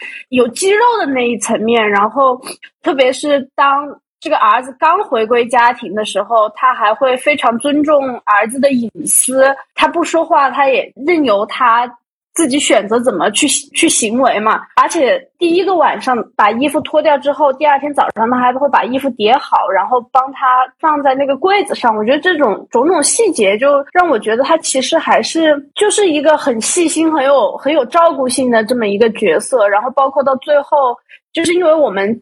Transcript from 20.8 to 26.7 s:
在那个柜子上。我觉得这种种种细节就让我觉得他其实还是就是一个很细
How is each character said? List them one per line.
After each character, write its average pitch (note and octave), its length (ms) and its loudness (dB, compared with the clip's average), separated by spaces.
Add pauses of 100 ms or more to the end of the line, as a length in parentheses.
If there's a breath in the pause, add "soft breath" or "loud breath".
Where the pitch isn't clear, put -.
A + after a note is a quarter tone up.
在 C4+ 120 2
那 C#4 120 -2
个 C4+ 100 -2
柜 F#4+ 280 0
子 - 100 -6
上。 A3+ 200 0
我 G#3+ 80 -4
觉 G#3+ 80 0
得 D4 80 2
这 F4 200 -2
种 B3 320 -2
种 B3+ 160 0
种 F4 160 2
细 A4 300 0
节 G3+ 260 0
就 C#4 340 2
让 F4+ 160 2
我 B3 100 2
觉 G#3+ 160 -2
得 A#3+ 80 0
他 D#4+ 160 2
其 C4+ 220 -4
实 B3+ 160 -2
还 A#3 260 2
是 D#4 320 0 (200)
就 G#4 160 0
是 G4+ 180 2
一 D4 140 0
个 D4+ 160 4
很 B3+ 220 -2
细 E4+ 280 0